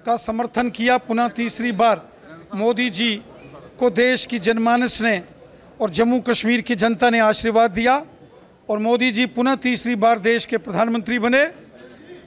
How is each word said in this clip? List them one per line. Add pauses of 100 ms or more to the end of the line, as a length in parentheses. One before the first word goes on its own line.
का
समर्थन
किया,
पुनः
तीसरी
बार (460)
मोदी
जी (560)
को
देश
की
जनमानस
ने (580)
और
जम्मू
कश्मीर
की
जनता
ने
आशीर्वाद
दिया (640)
और
मोदी
जी
पुनः
तीसरी
बार
देश
के
प्रधानमंत्री
बने। (760)